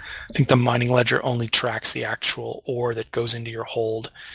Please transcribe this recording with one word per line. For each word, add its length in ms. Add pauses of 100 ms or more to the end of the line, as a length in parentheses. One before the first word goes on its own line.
(300)
I 40
think 160
the 60
mining 360
ledger 340
only 220
tracks 460
the 120
actual 600
ore 280
that 180
goes 220
into 160
your 140
hold. 480 (240)